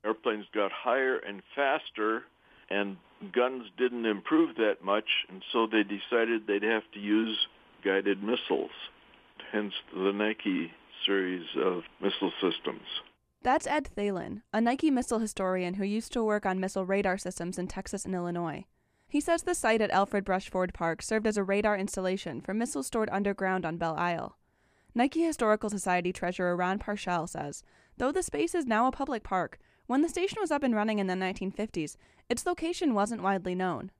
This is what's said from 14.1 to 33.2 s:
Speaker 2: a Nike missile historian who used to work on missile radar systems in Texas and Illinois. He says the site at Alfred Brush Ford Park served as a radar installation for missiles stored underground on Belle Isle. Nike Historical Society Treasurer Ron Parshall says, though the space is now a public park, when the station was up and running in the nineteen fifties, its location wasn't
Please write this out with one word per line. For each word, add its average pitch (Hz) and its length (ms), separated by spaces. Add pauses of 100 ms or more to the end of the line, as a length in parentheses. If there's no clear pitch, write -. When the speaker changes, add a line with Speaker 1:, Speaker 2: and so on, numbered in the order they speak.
Speaker 2:
a 214 80
Nike 269 280
missile 247 300
historian 185 560
who 196 80
used 208 300
to 233 100
work 208 220
on 190 140
missile 190 260
radar 196 320
systems 180 400
in 180 100
Texas - 380
and 190 100
Illinois. 175 500 (420)
He 294 120
says 339 240
the 359 120
site 220 260
at 208 100
Alfred 196 320
Brush 190 260
Ford 180 240
Park 165 280
served 220 260
as 208 100
a 196 60
radar 208 340
installation 185 640
for 190 120
missiles 247 340
stored 220 220
underground 190 560
on 160 120
Belle 165 200
Isle. 170 400 (580)
Nike 269 280
Historical 220 460
Society 180 440
Treasurer 175 420
Ron 180 240
Parshall 180 480
says, 147 360 (340)
though 262 160
the 370 100
space 427 320
is 330 100
now 226 220
a 262 40
public 277 320
park, 185 360 (280)
when 262 140
the 330 80
station 392 300
was 339 120
up 294 120
and 247 100
running 214 260
in 196 80
the 185 100
nineteen 190 340
fifties, 190 460 (320)
its 254 160
location 339 480
wasn't 208 280